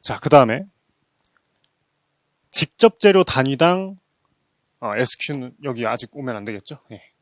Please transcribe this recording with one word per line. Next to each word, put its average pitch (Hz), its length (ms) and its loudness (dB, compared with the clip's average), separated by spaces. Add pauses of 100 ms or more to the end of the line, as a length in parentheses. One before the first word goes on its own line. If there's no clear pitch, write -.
자, - 180 -8
그 - 100 -6
다음에 135 360 6 (1900)
직접 - 480 -2
재료 190 240 4
단위당, 175 760 0 (800)
어, 104 160 -6
에스큐는 127 680 -6
여기 117 220 -6
아직 117 260 -6
오면 131 220 -10
안 104 100 -10
되겠죠? 107 360 -12 (120)
예. 101 100 -18 (200)